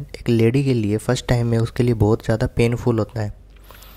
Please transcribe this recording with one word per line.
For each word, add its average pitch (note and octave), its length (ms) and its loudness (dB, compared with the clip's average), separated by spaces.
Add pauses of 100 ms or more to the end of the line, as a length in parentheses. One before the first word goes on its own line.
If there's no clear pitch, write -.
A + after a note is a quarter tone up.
(160)
एक - 140 -6
लेडी A#2 340 2
के C3+ 100 0
लिए G#2+ 240 0
फर्स्ट - 300 -4
टाइम A#2+ 200 0
में A#2 100 0
उसके A2+ 260 0
लिए A#2+ 100 2
बहुत G#2+ 320 2
ज़्यादा A2+ 220 0
पेनफुल A#2 520 0
होता A2 220 -4
है, G#2 120 -6 (640)